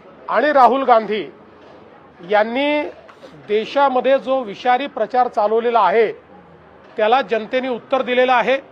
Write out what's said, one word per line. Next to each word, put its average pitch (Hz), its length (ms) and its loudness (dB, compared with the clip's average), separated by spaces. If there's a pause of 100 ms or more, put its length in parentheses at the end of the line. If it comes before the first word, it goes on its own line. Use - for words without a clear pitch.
(280)
आणि 240 240 0
राहुल 262 300 4
गांधी 220 500 0 (1000)
यांनी 254 520 0 (680)
देशामध्ये 254 680 0
जो 262 220 -4
विषारी 247 460 -2
प्रचार 247 420 -2
चालवलेला 226 520 0
आहे, 196 320 2 (840)
त्याला 226 260 2
जनतेने 226 460 -4
उत्तर 254 340 -4
दिलेलं 247 300 0
आहे. 240 240 0 (160)